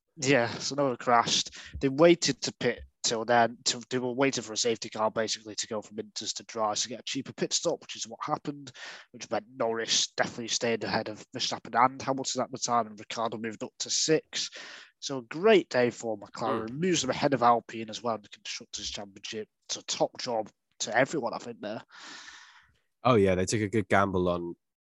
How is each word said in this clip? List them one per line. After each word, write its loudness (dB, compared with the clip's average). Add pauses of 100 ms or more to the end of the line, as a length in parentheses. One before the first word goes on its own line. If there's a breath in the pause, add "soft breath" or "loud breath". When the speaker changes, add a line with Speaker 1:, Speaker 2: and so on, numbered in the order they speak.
(180)
Speaker 1:
yeah, 4
Tsunoda -2
crashed. 4 (220 loud breath)
They 2
waited 6
to -4
pit 0 (220)
till 0
then. 6
To, 0
they -2
were -2
waiting 2
for -10
a -4
safety 0
car, 0
basically, -4
to -6
go -4
from -12
inters -8
to -12
dry -2
to -2
get -10
a -18
cheaper -6
pit -2
stop, -2
which -12
is -8
what -14
happened, -6 (400 loud breath)
which -16
meant -2 (120)
Norris 0 (100)
definitely -2
stayed 0
ahead -2
of -14 (100)
Verstappen -6 (100)
and 2
Hamilton -2
at -6
the -8
time, 2
and -16
Ricciardo -4
moved -6
up -12
to -6
six. 0 (480 loud breath)
So -6
a -8
great 4
day 4
for -6
McLaren. -6
Speaker 2:
Hmm. -10
Speaker 1:
Moves 2
them -2
ahead 2
of 0
Alpine 2
as -10
well -2
in -14
the -20
Constructors' -10
Championship. -10 (220)
It's -4
a -14
top -2
job -4 (300)
to -2
everyone, 0
I -8
think, -12
there. -8 (1200 loud breath)
Speaker 2:
Oh, 6
yeah, 6
they 2
took 0
a 0
good 0
gamble 4
on -2 (360)